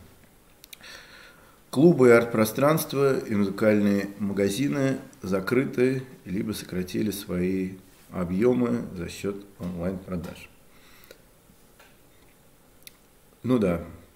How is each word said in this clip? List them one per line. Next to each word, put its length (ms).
Клубы, 420
арт-пространства 1080
и 160
музыкальные 840
магазины 800
закрыты 800
либо 260
сократили 640
свои 600
объемы 760
за 120
счет 380
онлайн-продаж. 880
Ну 160
да, 240